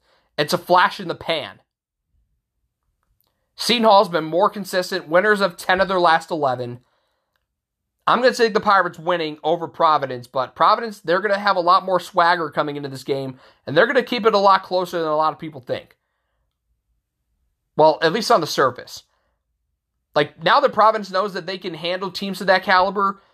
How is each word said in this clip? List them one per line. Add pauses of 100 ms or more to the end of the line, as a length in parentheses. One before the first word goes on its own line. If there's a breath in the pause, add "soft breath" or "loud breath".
(380)
it's
a
flash
in
the
pan. (2000)
Seton
Hall's
been
more
consistent,
winners
of
ten
of
their
last
eleven. (1300)
I'm
gonna
take
the
Pirates
winning
over
Providence,
but
Providence,
they're
gonna
have
a
lot
more
swagger
coming
into
this
game, (260 soft breath)
and
they're
gonna
keep
it
a
lot
closer
than
a
lot
of
people
think. (1800)
Well,
at
least
on
the
surface. (1080)
Like,
now
that
Providence
knows
that
they
can
handle
teams
of
that
caliber, (120)